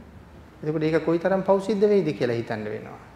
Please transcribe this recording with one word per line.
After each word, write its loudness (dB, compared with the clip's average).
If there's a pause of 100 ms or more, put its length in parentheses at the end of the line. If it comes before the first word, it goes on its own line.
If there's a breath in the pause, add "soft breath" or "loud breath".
(560)
එතකොට -4
ඒක 2
කොයිතරම් 0
පෞසිද්ධ 2
වෙයිද 4
කියලා 0
හිතන්න -6
වෙනවා. -10 (160)